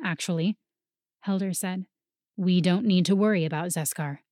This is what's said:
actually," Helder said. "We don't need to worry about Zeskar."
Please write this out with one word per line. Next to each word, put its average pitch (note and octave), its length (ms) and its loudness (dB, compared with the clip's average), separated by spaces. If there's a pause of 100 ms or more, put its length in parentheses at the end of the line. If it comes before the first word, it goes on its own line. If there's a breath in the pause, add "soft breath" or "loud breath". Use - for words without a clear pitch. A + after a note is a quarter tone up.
actually," F3 520 -2 (680)
Helder F#3+ 300 -2
said. F#3 340 -6 (500)
"We F3+ 240 2
don't F#3 260 2
need F#3 200 4
to G3 100 4
worry G3+ 280 2
about D#3+ 280 -4
Zeskar." D3 480 -6 (120)